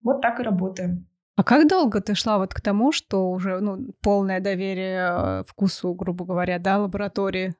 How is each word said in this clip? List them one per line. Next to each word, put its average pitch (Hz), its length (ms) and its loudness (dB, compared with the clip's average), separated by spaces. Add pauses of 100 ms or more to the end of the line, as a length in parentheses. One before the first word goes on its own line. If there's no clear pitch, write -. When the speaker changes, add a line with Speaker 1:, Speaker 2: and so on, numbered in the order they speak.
Speaker 1:
Вот 262 180 2
так 233 180 2
и 247 40 -2
работаем. 185 640 -2 (300)
Speaker 2:
А 196 80 4
как 302 220 6
долго 302 360 4
ты 208 120 -4
шла 214 240 0
вот 190 140 -2
к - 80 -8
тому, 214 320 2
что 190 380 -2
уже, 185 300 -2
ну, 196 420 -6
полное 196 380 2
доверие, 185 1000 -2
э, - 80 -8
вкусу, 180 460 -2
грубо 180 320 -6
говоря, 180 320 -2
да, 196 200 2
лаборатории, 190 800 -2